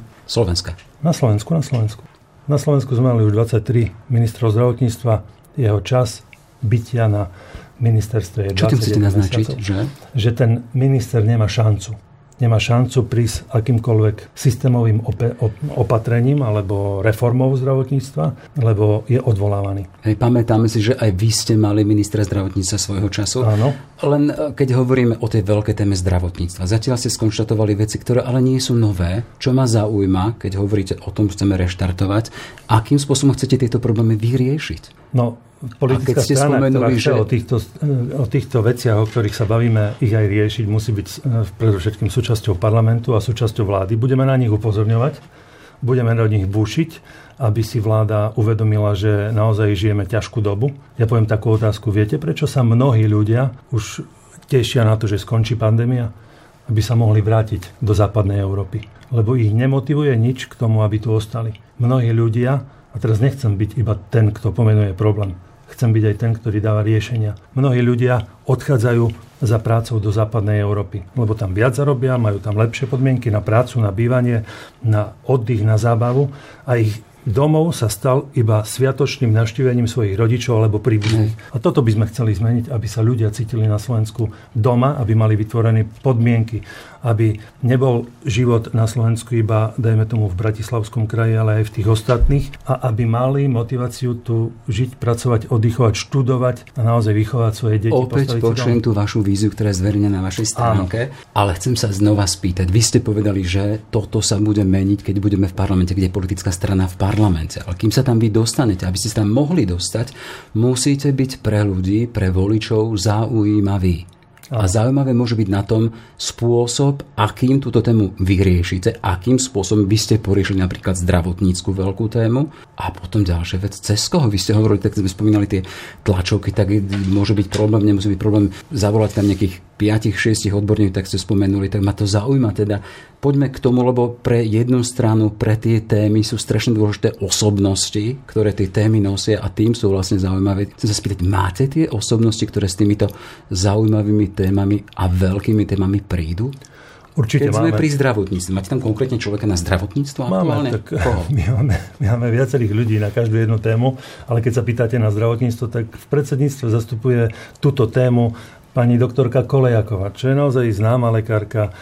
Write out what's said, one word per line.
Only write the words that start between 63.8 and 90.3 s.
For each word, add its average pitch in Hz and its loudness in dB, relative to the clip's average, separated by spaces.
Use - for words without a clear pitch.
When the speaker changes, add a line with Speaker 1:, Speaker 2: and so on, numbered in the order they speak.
Speaker 2:
ten, 110 2
kto 101 -4
pomenuje 107 2
problém, 98 -2
chcem 113 0
byť 110 4
aj 107 2
ten, 117 -2
ktorý 110 -4
dáva 107 0
riešenia. 107 -2
Mnohí 131 2
ľudia 123 2
odchádzajú 123 2
za 110 0
prácou 113 -2
do 107 -2
západnej 107 0
Európy, 101 -4
lebo 110 0
tam 95 -4
viac 113 0
zarobia, 131 0
majú 104 0
tam 104 -4
lepšie 117 0
podmienky 131 0
na 104 2
prácu, 117 0
na 104 0
bývanie, 120 0
na 107 0
oddych, 120 0
na 110 2
zábavu 120 0
a 123 0
ich 107 -2
domov 151 2
sa 107 -2
stal 139 -2
iba 107 2
sviatočným 131 -2
navštívením 120 2
svojich 107 -2
rodičov 113 2
alebo 107 2
príbuzných. 110 2
Speaker 1:
Hej. - -20
Speaker 2:
A 127 -4
toto 151 2
by 113 2
sme 107 2
chceli 110 -2
zmeniť, 117 -2
aby 110 -4
sa 110 -4
ľudia 110 2
cítili 110 -2
na 107 2
Slovensku 110 -4
doma, 123 2
aby 113 -2
mali 110 4
vytvorené 110 2
podmienky, 117 0
aby 110 0
nebol 123 2
život 117 0
na 110 2
Slovensku 113 -2
iba, 110 0
dajme 110 2
tomu, 107 0
v 90 -4